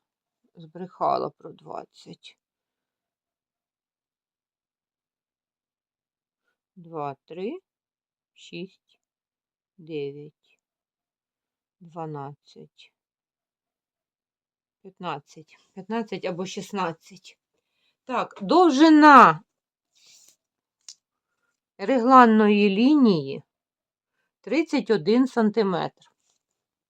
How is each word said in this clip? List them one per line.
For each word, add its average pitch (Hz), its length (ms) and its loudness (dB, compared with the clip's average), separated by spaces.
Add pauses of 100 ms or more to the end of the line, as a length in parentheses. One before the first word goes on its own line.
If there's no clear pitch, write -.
(560)
збрехала 156 720 -8
про - 220 -20
двадцять. - 840 -20 (4000)
Два, 165 400 -14 (100)
три, 196 340 -12 (760)
шість, - 680 -20 (760)
дев'ять, 147 840 -16 (1200)
дванадцять. 151 1120 -18 (1900)
П'ятнадцять. 165 760 -16 (160)
П'ятнадцять 208 520 -10
або 180 200 -8
шістнадцять. 185 920 -12 (680)
Так, 233 360 -10
довжина 294 1000 6 (2250)
регланної 220 920 4
лінії 196 720 0 (1000)
тридцять 277 480 -4
один 220 380 0
сантиметр. 202 840 -4 (800)